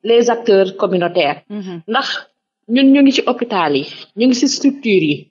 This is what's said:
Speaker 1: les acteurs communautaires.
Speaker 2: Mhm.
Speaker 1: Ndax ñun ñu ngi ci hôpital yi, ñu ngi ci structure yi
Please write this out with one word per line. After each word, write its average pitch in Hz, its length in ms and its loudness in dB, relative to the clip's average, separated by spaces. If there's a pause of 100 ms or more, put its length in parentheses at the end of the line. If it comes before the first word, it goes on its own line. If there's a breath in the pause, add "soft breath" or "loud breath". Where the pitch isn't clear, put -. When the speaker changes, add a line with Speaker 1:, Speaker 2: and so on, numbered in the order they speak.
Speaker 1:
les 233 280 2
acteurs 196 460 2
communautaires. 175 720 -2
Speaker 2:
Mhm. 185 380 -12
Speaker 1:
Ndax 233 180 -4 (640)
ñun 269 240 4
ñu 285 100 4
ngi 269 100 6
ci - 140 0
hôpital 170 500 -2
yi, 143 100 -4 (300)
ñu 226 100 0
ngi 254 80 4
ci 269 140 0
structure 214 640 0
yi - 200 -8